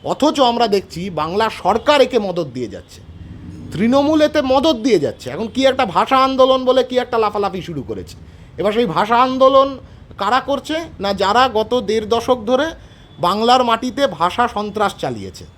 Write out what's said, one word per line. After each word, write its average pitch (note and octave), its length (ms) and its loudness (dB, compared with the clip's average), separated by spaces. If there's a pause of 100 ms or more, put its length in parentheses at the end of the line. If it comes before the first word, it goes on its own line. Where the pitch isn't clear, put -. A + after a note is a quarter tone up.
অথচ C4 360 0
আমরা A#3 280 4
দেখছি G3 420 -4
বাংলা F3 400 -2
সরকার A#3 520 2
একে B3 180 2
মদত F3 340 -4
দিয়ে B2 140 -6
যাচ্ছে, - 340 -16 (680)
তৃণমূল C#4 500 2
এতে D4+ 200 2
মদত C4 340 2
দিয়ে A3 240 2
যাচ্ছে। B2 300 -6
এখন F3+ 180 -8
কি C4 180 -2
একটা C4 200 2
ভাষা A3 380 2
আন্দোলন C4 420 4
বলে B3+ 180 4
কি B3 140 -2
একটা B3 200 -2
লাফালাফি G3+ 440 -2
শুরু D3 220 -8
করেছে। F#2+ 340 -12 (400)
এবার G3+ 160 -2
সেই A#3+ 120 2
ভাষা G#3 360 0
আন্দোলন C4+ 560 4 (400)
কারা A3 220 0
করছে? C#4 400 -4 (200)
না, G3+ 140 -4
যারা G#3 400 2
গত A3 280 -2
দেড় G#3+ 240 -2
দশক A#3 400 -2
ধরে C4 200 0 (540)
বাংলার A3+ 440 2
মাটিতে A#3+ 440 -2
ভাষা F3+ 400 0
সন্ত্রাস G#3 500 -4
চালিয়েছে। G2 480 -8 (120)